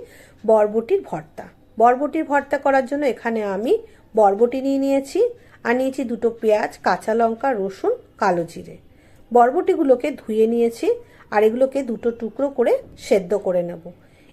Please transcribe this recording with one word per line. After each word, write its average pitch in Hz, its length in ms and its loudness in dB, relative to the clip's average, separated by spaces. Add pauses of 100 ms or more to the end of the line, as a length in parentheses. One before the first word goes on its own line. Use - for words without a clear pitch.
(440)
বরবটির 220 580 2
ভর্তা। - 440 -12 (320)
বরবটির 277 480 2
ভর্তা 277 340 -2
করার 269 280 2
জন্য 285 180 -4
এখানে 226 420 -4
আমি 208 260 -2 (420)
বরবটি 220 460 4
নিয়ে 269 180 0
নিয়েছি, 277 400 0 (440)
আর 233 120 0
নিয়েছি 262 280 -2
দুটো 233 280 -2
পেঁয়াজ, 220 400 0 (120)
কাঁচা 208 320 0
লঙ্কা, 226 360 0
রসুন, 202 420 -2 (240)
কালো 175 280 0
জিরে। 165 320 -16 (540)
বরবটিগুলোকে 277 800 4
ধুয়ে 220 360 0
নিয়েছি, 233 400 -2 (440)
আর 214 120 2
এগুলোকে 254 400 2
দুটো 233 280 -4
টুকরো 226 380 -4
করে 277 240 0 (260)
সেদ্ধ 185 380 0
করে 180 260 -2
নেব। 175 200 -12 (500)